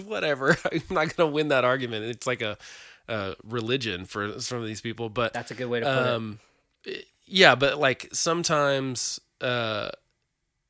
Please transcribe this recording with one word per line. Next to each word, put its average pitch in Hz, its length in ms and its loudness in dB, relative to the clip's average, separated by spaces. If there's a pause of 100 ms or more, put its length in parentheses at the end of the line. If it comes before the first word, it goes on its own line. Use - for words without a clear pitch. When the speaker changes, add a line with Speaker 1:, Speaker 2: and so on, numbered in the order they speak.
Speaker 1:
"Whatever. 160 560 0
<laughs> - 100 -2
I'm 160 100 -2 (100)
not 160 240 0
gonna 165 160 4
win 151 160 0
that 131 180 4
argument." 120 400 0
It's 120 220 -8
like 120 160 -2
a, 104 120 -4 (520)
a 98 260 -4 (100)
religion 113 640 -2
for 104 360 -6
some 120 180 -4
of 113 80 -6
these 110 140 -8
people. 113 280 -6
But 113 240 -2
Speaker 2:
That's 117 160 -8
a 110 60 -12
good 127 140 -6
way 120 100 0
to 117 80 -2
put 135 40 2
it. 131 160 2
Speaker 1:
um, 113 320 -4 (460)
i-, - 180 -12 (220)
yeah, 180 300 8
but, 139 240 2
like, 135 340 2
sometimes, 143 1040 0 (220)
uh, 117 480 -2 (800)